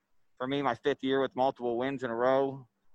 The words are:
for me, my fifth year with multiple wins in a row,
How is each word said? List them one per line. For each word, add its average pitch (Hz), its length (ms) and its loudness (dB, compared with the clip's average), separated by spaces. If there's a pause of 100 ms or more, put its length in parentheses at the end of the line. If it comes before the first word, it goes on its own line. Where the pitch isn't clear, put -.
(360)
for 127 100 -6
me, 139 140 -2
my 131 140 0
fifth - 280 -2
year 135 160 2
with 131 160 -2
multiple 123 420 0
wins 127 260 -4
in 127 60 -6
a 113 60 -6
row, 135 500 2 (300)